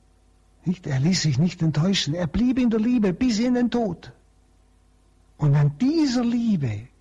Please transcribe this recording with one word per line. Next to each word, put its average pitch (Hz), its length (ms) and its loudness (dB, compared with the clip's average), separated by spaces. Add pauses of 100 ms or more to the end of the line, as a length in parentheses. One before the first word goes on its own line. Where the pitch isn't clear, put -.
(640)
Nicht? 180 200 -6
Er 143 140 -2
ließ 160 240 0
sich 139 160 0
nicht 165 240 0
enttäuschen. 160 500 0
Er 175 140 -4
blieb 240 320 0
in 247 100 2
der 220 100 0
Liebe 214 340 0
bis 226 260 0
in 247 160 0
den 240 160 0
Tod. 202 420 -4 (1200)
Und 143 180 2
an 147 240 2
dieser 262 440 2
Liebe, 196 640 -2 (140)